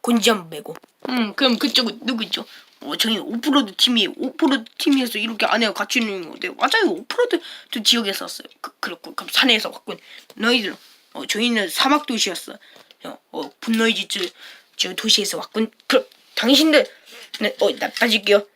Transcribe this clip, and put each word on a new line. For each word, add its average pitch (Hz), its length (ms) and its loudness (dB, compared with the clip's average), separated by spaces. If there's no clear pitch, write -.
곤지암 208 500 2
빼고. 151 240 -12
음, 240 260 -2
그럼 254 240 2
그쪽은 233 440 -2
누구죠? 220 420 -6
어, 151 160 -8
저희 220 220 0
오프로드 233 580 0
팀이에요. 233 400 2
오프로드 262 480 0
팀에서 254 420 2
이렇게 220 280 -2
아내가 220 260 2
같이 - 280 -2
있는 190 300 -4
건데, - 200 -8
맞아요, 392 400 2
오프로드 330 500 0
저 240 120 -6
지역에서 208 420 0
왔어요. - 240 -12
그, - 200 -12
그렇군. - 340 -10
그럼 180 160 -10
산에서 220 400 2
왔군. - 280 -12
너희들, 220 400 0
어, - 140 -12
저희는 220 420 0
사막 285 380 0
도시였어. 208 460 -4
어, - 140 -12
어, 143 200 -10
분노의 226 340 2
질주, 190 340 -6
저 180 180 -2
도시에서 202 440 2
왔군. 220 320 -2
그럼 262 180 4
당신들, 285 500 4
네, 214 200 -2
어, 196 160 4
나 - 140 -4
빠질게요. 202 540 2